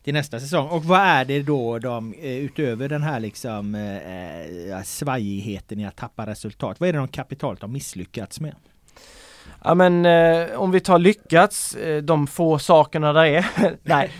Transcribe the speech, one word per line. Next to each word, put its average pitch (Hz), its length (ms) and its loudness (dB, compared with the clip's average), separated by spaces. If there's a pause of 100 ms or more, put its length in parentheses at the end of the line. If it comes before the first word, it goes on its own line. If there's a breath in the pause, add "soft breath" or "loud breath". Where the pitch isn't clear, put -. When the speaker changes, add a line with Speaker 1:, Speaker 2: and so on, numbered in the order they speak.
Speaker 1:
till 143 100 -4
nästa 143 260 -4
säsong? 143 280 -2
Och 165 160 -4
vad 185 160 4
är 165 240 4
det 139 180 -2
då 123 360 -2
de, 113 340 -6
eh, 131 240 -10
utöver 135 520 -4
den 147 140 -4
här 147 180 -4
liksom, 104 540 -8
eh, 90 1040 -10
eh, 95 80 -10
svajigheten 104 920 -6
i 104 80 -8
att 92 100 -12
tappa 113 300 -12
resultat, - 540 -10
vad 180 80 0
är 180 40 0
det 151 60 -2
de 135 100 -4
kapitalt - 540 -10
har 101 60 -12
misslyckats 110 720 -12
med? 156 140 -10 (1120 loud breath)
Speaker 2:
Ja, 165 100 4
men, 175 320 6
eh, 165 400 6 (100)
om 185 140 -2
vi 185 100 4
tar 180 180 4
lyckats, 180 760 2
eh, 151 280 -4
de 147 240 2
få 160 320 0
sakerna 151 540 4
där 160 120 6
är. 160 220 4 (180)
<laughs> 175 180 0
Nej, 147 380 2